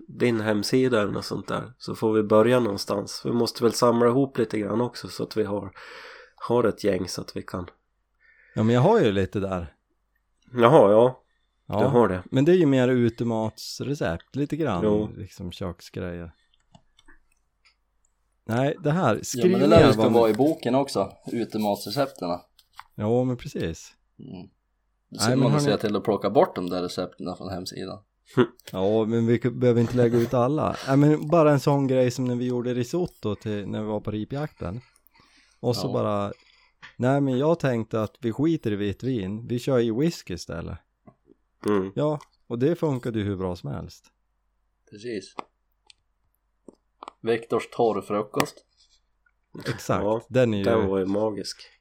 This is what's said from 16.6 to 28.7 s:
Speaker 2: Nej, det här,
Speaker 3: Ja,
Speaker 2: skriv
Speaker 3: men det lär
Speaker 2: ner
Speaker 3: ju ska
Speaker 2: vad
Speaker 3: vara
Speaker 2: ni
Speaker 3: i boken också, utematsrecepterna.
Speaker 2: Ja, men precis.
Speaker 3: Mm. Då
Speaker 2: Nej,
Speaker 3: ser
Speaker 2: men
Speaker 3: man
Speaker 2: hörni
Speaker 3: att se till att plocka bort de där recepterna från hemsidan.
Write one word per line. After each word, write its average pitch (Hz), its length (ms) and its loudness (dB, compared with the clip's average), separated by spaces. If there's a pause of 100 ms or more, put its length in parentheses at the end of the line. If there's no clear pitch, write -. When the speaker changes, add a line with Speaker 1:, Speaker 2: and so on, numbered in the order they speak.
Speaker 2:
Nej, 131 380 -2
det 147 80 0
här, 156 240 2
Speaker 3:
Ja, - 80 -6
Speaker 2:
skriv - 280 2
Speaker 3:
men - 80 2
det 147 80 4
lär 165 120 10
Speaker 2:
ner 135 80 10
Speaker 3:
ju 110 60 6
ska 107 100 0
Speaker 2:
vad 113 100 4
Speaker 3:
vara 117 140 6
Speaker 2:
ni 110 60 4
Speaker 3:
i 107 40 -2
boken 135 380 0
också, 107 360 -2 (200)
utematsrecepterna. 104 1080 -4 (540)
Speaker 2:
Ja, 117 280 0
men 127 140 -4
precis. 123 560 -10 (260)
Speaker 3:
Mm. - 120 -16 (100)
Då 92 80 -20 (600)
Speaker 2:
Nej, - 100 -12
Speaker 3:
ser 107 100 0
Speaker 2:
men 131 100 2
Speaker 3:
man 139 120 4
Speaker 2:
hörni 143 220 2
Speaker 3:
att 92 80 -2
se 110 60 -2
till 104 80 -2
att 98 80 -4
plocka 101 260 0
bort 147 260 2
de 90 140 -6
där 92 120 -4
recepterna 90 540 -8
från - 140 -12
hemsidan. 92 540 -10 (680)